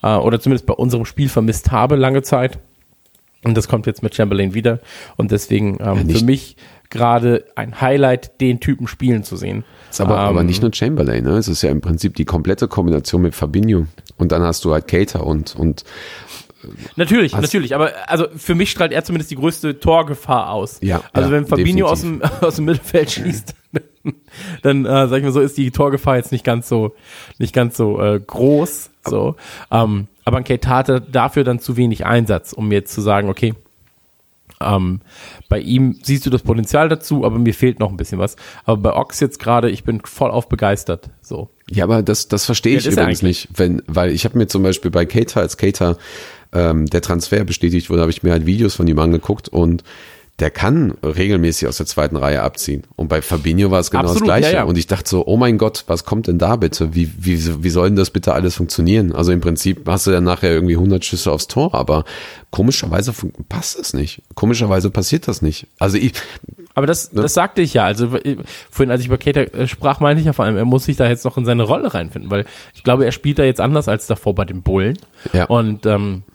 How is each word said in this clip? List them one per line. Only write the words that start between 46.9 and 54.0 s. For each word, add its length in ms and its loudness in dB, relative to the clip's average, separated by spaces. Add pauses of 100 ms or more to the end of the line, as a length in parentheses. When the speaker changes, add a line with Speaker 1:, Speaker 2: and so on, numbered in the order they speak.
Speaker 2:
Transfer 420 -2
bestätigt 460 -2
wurde, 120 2
habe 100 2
ich 120 -6
mir 80 4
halt 140 2
Videos 300 2
von 120 2
ihm 120 4
angeguckt 500 0
und 340 2 (560)
der 120 0
kann 400 0 (120)
regelmäßig 640 0
aus 100 -4
der 100 -6
zweiten 280 -2
Reihe 280 -2
abziehen. 400 -6 (120)
Und 120 -6
bei 160 -2
Fabinho 480 0
war 80 4
es 100 -2
genau 140 0